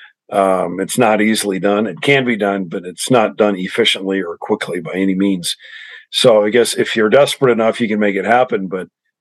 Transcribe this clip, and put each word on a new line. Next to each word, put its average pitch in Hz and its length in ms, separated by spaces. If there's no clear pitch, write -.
um, 92 480
it's 95 180
not 110 220
easily 104 400
done. 104 260
It 78 140
can 139 240
be 120 120
done, 98 280
but 87 200
it's 90 260
not 107 260
done 104 200
efficiently 98 640
or 85 180
quickly 90 420
by 82 140
any 95 200
means. 95 420
So 110 340
I 107 60
guess 117 240
if - 220
you're 107 140
desperate 131 420
enough, 110 280
you 117 60
can 107 140
make 101 160
it 95 80
happen, 113 420
but, 90 220